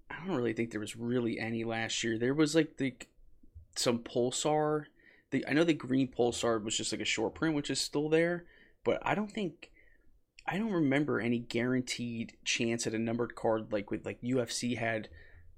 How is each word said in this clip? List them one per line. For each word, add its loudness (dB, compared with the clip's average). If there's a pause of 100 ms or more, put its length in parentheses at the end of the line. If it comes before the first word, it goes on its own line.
(100)
I -10
don't -2
really 0
think -2
there -6
was -8
really 0
any -2
last -2
year. 0
There 2
was, 4
like, 2
the, -2 (840)
some 2
Pulsar. 0 (440)
The, 0
I 0
know 6
the 4
green 2
Pulsar 2
was -2
just, -2
like, -2
a -4
short 0
print, 0
which -2
is -2
still 0
there. 2 (380)
But 2
I 2
don't -2
think, -6 (760)
I -2
don't 0
remember 2
any 2
guaranteed -2
chance 0
at -2
a 0
numbered -2
card 0
like -2
with, -4
like, -8
U 0
F -2
C -2
had -2 (500)